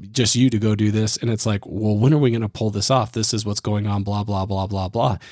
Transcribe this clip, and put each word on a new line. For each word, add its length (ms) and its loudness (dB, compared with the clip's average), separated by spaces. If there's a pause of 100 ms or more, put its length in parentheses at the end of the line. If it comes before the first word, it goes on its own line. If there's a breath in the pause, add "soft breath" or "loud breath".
(120)
just 220 2
you 140 4
to 100 0
go 160 2
do 160 2
this." 280 0
And 120 -2
it's 140 -2
like, 220 0
"Well, 320 0
when 160 6
are 40 4
we 120 4
gonna 180 0
pull 220 -4
this 200 -2
off? 220 0
This 220 -2
is 100 -2
what's 160 -4
going 260 -2
on, 160 0
blah, 220 -2
blah, 220 -2
blah, 200 -2
blah, 220 -4
blah." 300 0 (140 loud breath)